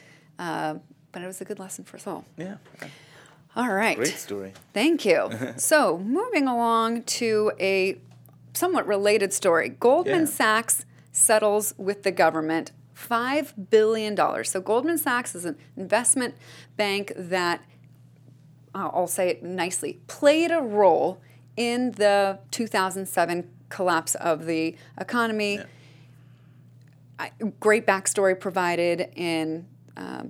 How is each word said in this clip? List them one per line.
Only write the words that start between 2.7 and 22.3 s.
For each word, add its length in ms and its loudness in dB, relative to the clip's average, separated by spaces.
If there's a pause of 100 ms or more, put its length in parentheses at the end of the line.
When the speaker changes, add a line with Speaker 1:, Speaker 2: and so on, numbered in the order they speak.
Speaker 1:
All 140 -2
right. 280 2
Speaker 2:
Great 200 0
story. 360 -10 (200)
Speaker 1:
Thank 320 2
you. 260 4 (120)
Speaker 2:
<laughs> 140 -8
Speaker 1:
So 400 2
moving 500 -2
along 560 0
to 560 0
a 380 0 (560)
somewhat 320 0
related 480 2
story. 360 2
Goldman 520 2
Speaker 2:
Yeah. 40 2
Speaker 1:
Sachs 600 0 (260)
settles 680 2
with 260 -6
the 80 2
government 600 2 (220)
five 600 -4 (180)
billion 420 4
dollars. 380 0
So 100 -4
Goldman 380 0
Sachs 340 -2
is 120 -12
an 120 -6 (200)
investment 580 0 (420)
bank 380 -2
that, 460 -2 (1120)
uh, 180 -6
I'll 140 0
say 220 0
it 120 -4
nicely, 680 -6
played 440 2
a 100 0
role 600 4 (340)
in 380 0
the 460 2 (120)